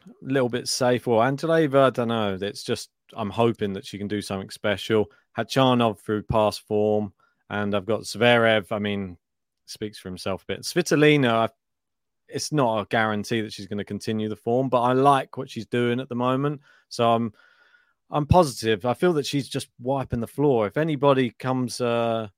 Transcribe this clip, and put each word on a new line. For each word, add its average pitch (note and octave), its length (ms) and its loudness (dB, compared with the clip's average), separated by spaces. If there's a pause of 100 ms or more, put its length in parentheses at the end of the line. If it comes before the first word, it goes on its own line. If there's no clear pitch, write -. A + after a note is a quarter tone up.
a - 40 -20 (140)
little C3 240 0
bit A#2 180 -6
safe. B2 380 0
Well, A#2 140 4
Andreeva, C#3+ 560 2 (120)
I - 40 0
don't A#2 160 -2
know. G#2+ 340 -2
It's G2+ 220 -8
just, - 260 -6 (260)
I'm G#2+ 140 -6
hoping G#2+ 440 0
that F#2+ 120 -10
she G2 140 -12
can G2+ 80 -8
do G#2 140 -4
something F#2+ 280 -8
special. G#2 640 -2 (260)
Khachanov A#2+ 640 2
through G#2+ 240 -4
past G#2+ 420 0
form, G#2+ 460 0 (380)
and G#2 260 -2
I've F#2+ 100 -4
got G#2+ 160 -2
Zverev. A2+ 720 2
I G#2+ 80 -2
mean, G2+ 380 -6 (480)
speaks - 340 -12
for - 100 -16
himself F#2 340 -8
a - 20 -20
bit. - 160 -8
Svitolina, D3 680 2
I, A2+ 180 2 (800)
it's C#3+ 220 -8
not A#2+ 300 2
a G2 60 -6
guarantee A2 540 -2
that G#2+ 100 -10
she's G2 160 -14
gonna G2+ 160 -6
continue G#2+ 460 -6
the G#2 60 -8
form, B2+ 340 -2
but B2 120 2
I B2 120 2
like C3+ 440 4
what C3+ 120 -10
she's G#2+ 180 -8
doing A#2+ 320 0
at C3+ 80 -10
the A#2+ 80 -10
moment. C3+ 460 -2 (280)
So A#2 220 2
I'm, A2+ 220 0 (760)
I'm D3 160 -2
positive. B2 600 2
I B2 80 0
feel F3+ 200 2
that C#3+ 120 -2
she's C#3+ 240 -4
just - 180 -8 (120)
wiping B2+ 420 -4
the A2 60 -4
floor. C3 400 2
If F#2+ 100 -8
anybody C#3 540 2
comes, B2+ 500 -4
uh, A#2 560 -2